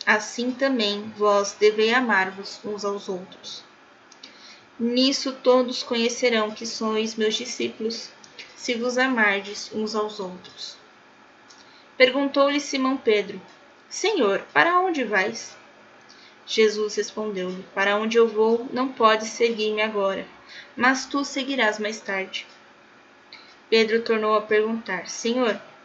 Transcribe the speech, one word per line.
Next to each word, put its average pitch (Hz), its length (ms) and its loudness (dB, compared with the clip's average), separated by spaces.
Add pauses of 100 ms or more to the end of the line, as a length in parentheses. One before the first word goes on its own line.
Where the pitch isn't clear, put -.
assim 220 440 0
também 220 640 0
vós 202 460 2
devei 214 320 4
amar-vos 196 720 0
uns 202 220 -6
aos 202 200 -4
outros. - 560 -10 (1200)
Nisso 262 500 2
todos 254 520 2
conhecerão 233 680 0
que 226 120 -12
sois 220 520 -4
meus 220 180 0
discípulos, 233 720 -6 (480)
se - 200 -6
vos 240 200 -2
amardes 208 760 0
uns 214 200 -4
aos 214 240 -4
outros. - 560 -12 (1200)
Perguntou-lhe 277 600 4
Simão 269 380 -2
Pedro: 202 420 0 (520)
"Senhor, 262 500 0 (140)
para 339 260 4
onde 330 240 0
vais?" 208 500 -2 (920)
Jesus 214 500 2
respondeu-lhe: 190 680 -6 (120)
"Para 202 220 2
onde 220 200 0
eu 233 100 6
vou, 226 460 2
não 254 160 -2
podes 220 400 2
seguir-me 214 540 0
agora, 196 440 -2 (480)
mas 262 300 2
tu 277 220 -4
seguirás 254 520 -2
mais 214 220 -6
tarde." 196 460 -6 (1200)
Pedro 226 320 4
tornou 214 340 2
a 208 60 4
perguntar: 214 680 -2
"Senhor, 233 520 -2 (240)